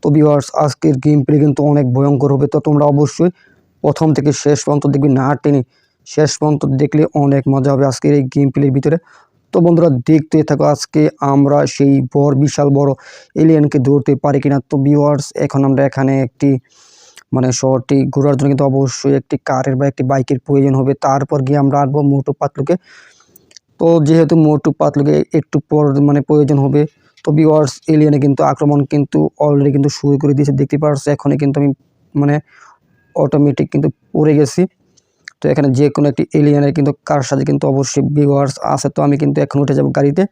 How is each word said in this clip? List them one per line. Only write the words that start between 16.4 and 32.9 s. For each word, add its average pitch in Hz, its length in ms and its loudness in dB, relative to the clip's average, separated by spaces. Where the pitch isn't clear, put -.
মানে, 127 140 0
শহরটি 131 380 0
ঘোরার 143 240 0
জন্য 139 160 0
কিন্তু 139 180 0
অবশ্যই 135 500 -2
একটি - 140 -8
কারের 131 300 -2
বা 139 120 -2
একটি 135 200 -6
বাইকের 135 340 -2
প্রয়োজন 139 340 2
হবে। 131 120 0
তারপর 139 320 -2
গিয়ে 143 160 0
আমরা 139 200 0
আনবো 143 160 -2
মোটু 139 280 -2
পাতলুকে। 143 360 -4
তো 165 80 0
যেহেতু 160 260 4
মোটু 151 220 0
পাতলুকে 147 360 0
একটু - 180 -6
পর, 151 140 2
মানে, 143 100 2
প্রয়োজন 147 360 2
হবে, 143 160 0
তো - 140 -4
ভিউয়ার্স, 156 340 2
এলিয়েনে 151 320 4
কিন্তু 139 160 0
আক্রমণ 143 280 0
কিন্তু 147 280 -2
already 143 300 2
কিন্তু 139 220 0
শুরু 143 240 0
করে 143 160 0
দিয়েছে, 143 220 0
দেখতে 143 220 -2
পাচ্ছ। 147 220 -2
এখনই 143 260 -2
কিন্তু 139 200 -2
আমি, 143 80 0
মানে, 143 140 0